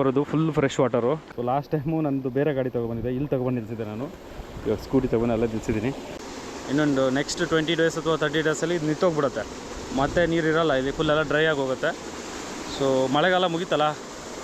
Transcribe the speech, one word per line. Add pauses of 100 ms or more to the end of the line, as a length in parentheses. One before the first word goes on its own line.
ಬರೋದು,
ಫುಲ್ (120)
ಫ್ರೆಶ್
ವಾಟರು. (220)
So
ಲಾಸ್ಟ್
ಟೈಮು
ನಂದು
ಬೇರೆ
ಗಾಡಿ
ತೊಗೊಬಂದಿದ್ದೆ,
ಇಲ್ಲಿ
ತೊಗೊಬಂದು
ನಿಲ್ಸಿದ್ದೆ
ನಾನು. (580)
ಇವಾಗ
ಸ್ಕೂಟಿ
ತೊಗೊಂಡು
ಅಲ್ಲೇ
ನಿಲ್ಸಿದ್ದೀನಿ. (800)
ಇನ್ನೊಂದು (140)
ನೆಕ್ಸ್ಟ್
ಟ್ವೆಂಟಿ
ಡೇಸ್
ಅಥವಾ
ತರ್ಟಿ
ಡೇಸಲ್ಲಿ
ಇದು
ನಿಂತೋಗ್ಬಿಡುತ್ತೆ, (560)
ಮತ್ತೆ (120)
ನೀರಿರಲ್ಲ
ಇಲ್ಲಿ,
ಫುಲ್
ಎಲ್ಲ
ಡ್ರೈ (100)
ಆಗಿ
ಹೋಗುತ್ತೆ. (840)
So (280)
ಮಳೆಗಾಲ
ಮುಗೀತಲ್ಲ, (560)